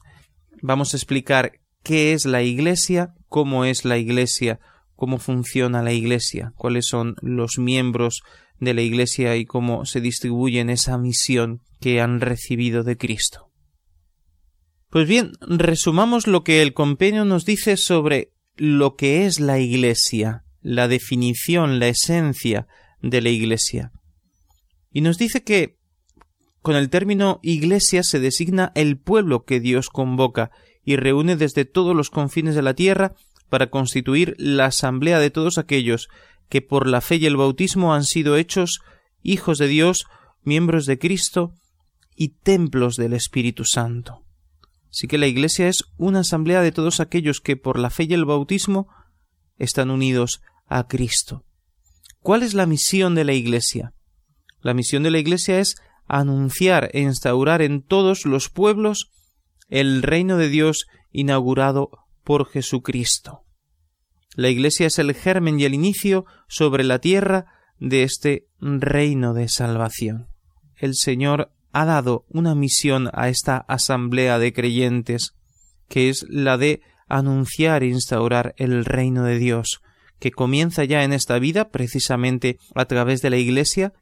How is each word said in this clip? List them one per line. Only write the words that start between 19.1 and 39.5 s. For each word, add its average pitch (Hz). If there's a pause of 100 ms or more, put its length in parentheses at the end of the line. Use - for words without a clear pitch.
es 170
la 139
Iglesia, 120 (160)
la 123
definición, 127
la 120
esencia 120 (360)
de 123
la 117
Iglesia. 113 (960)
Y 143
nos 165
dice 233
que 196 (840)
con 156
el 139
término 196
Iglesia 175
se 147
designa 175
el 147
pueblo 180
que 127
Dios 123
convoca 127 (320)
y 139
reúne 143
desde 143
todos 180
los 151
confines 156
de 147
la 135
tierra 190 (400)
para 131
constituir 135
la 139
asamblea 139
de 147
todos 160
aquellos 123 (400)
que 139
por 135
la 123
fe 170
y 160
el 147
bautismo 160
han 147
sido 147
hechos 175 (420)
hijos 175